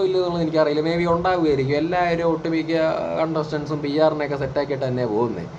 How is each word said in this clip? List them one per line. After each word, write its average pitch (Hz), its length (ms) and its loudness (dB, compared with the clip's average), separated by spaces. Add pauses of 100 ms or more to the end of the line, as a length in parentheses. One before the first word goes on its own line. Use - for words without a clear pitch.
ഇല്ലയോ 185 160 2
എന്നുള്ളത് 170 220 -2
എനിക്കറിയില്ല. 151 420 2
Maybe 170 180 0 (100)
ഉണ്ടാവുമായിരിക്കും. 156 680 2
എല്ലാവരും 170 500 0
ഒട്ടുമിക്ക 160 420 -2 (460)
കണ്ടസ്റ്റൻസും 151 680 -2
പി 143 60 -2 (140)
ആറിനെയൊക്കെ 147 380 0
സെറ്റാക്കിയിട്ട് 135 420 -2
തന്നെ 127 280 -2
പോകുന്നത്. 104 320 -2 (140)